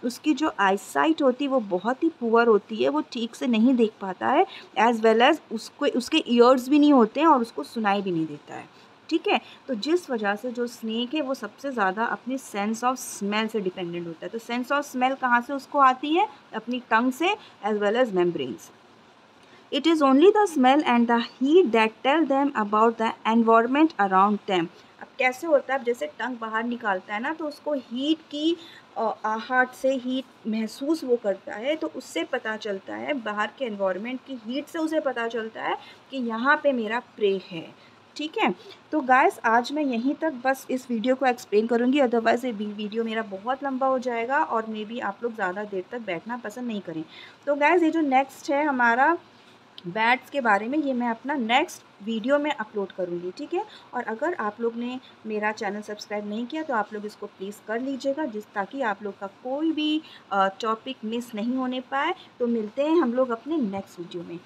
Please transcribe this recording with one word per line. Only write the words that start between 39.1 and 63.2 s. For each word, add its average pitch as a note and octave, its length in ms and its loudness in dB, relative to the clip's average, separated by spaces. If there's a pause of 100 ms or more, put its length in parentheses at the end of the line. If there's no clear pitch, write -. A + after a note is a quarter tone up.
आज A#3+ 280 2
मैं D4+ 100 -2
यहीं C4 320 0
तक D#4+ 180 -2
बस C4 380 -4
इस B3+ 200 -4
video A#3+ 240 0
को C4 120 0
explain A#3 400 0
करूँगी, B3 340 2
otherwise A#3+ 440 2
ये B3+ 80 -4
वी-, G#3 240 -8
वीडियो G#3+ 280 -4
मेरा A3+ 180 -4
बहुत G#3+ 420 -6
लंबा C4+ 220 -2
हो C4 120 2
जाएगा B3 460 0
और A3+ 180 -2
maybe A3 380 -8
आप G3+ 220 -6
लोग A3+ 120 -4
ज़्यादा G3+ 300 -4
देर G3 260 -6
तक B3 100 -8
बैठना G#3+ 360 -8
पसंद A#3+ 280 -10
नहीं A3 160 -4
करें। E3 240 -8 (420)
तो C#4+ 80 2
guys, D#4 280 4
ये D#4 80 4
जो E4 100 0
next C4+ 500 0
है C#4+ 140 0
हमारा C4 540 2 (680)
बैट्स A3 440 0
के C#4+ 100 -4
बारे G#3+ 280 2
में, D4 100 -2
ये C#4+ 140 -2
मैं A#3+ 160 -2
अपना A#3 260 -4
next B3+ 480 0 (220)
video A3+ 340 0
में D4 120 -2
upload G#3 420 -6
करूँगी, F3 380 -6
ठीक D4 240 -10
है। G4 100 -2 (300)
और B3 80 -4
अगर C4 320 -4
आप G#3 260 -6
लोग A#3 160 -4
ने B3 240 -8 (260)
मेरा G#3+ 260 -4
channel G#3 280 -6
subscribe G#3 480 -10
नहीं A3 180 -6
किया D#4 160 -8
तो D4 120 -6
आप G#3 180 -2
लोग G#3 140 -10
इसको G#3 200 -14
please G3+ 300 -14 (120)
कर A3+ 120 -4
लीजिएगा, C4+ 440 -4
जिस, G#3+ 200 -8 (100)
ताकि G#3+ 260 -6
आप G#3+ 220 -4
लोग G3+ 160 -10
का G3+ 80 -10
कोई C#4+ 460 -4
भी, D4+ 300 0 (300)
अ, G3 160 4
topic A3 560 -4
miss A#3 300 -8
नहीं A#3 220 -4
होने B3+ 240 -4
पाए। C#4+ 340 -4 (240)
तो A#3+ 80 0
मिलते A#3 360 -2
हैं D#4+ 180 4
हम A#3+ 140 2
लोग B3+ 160 2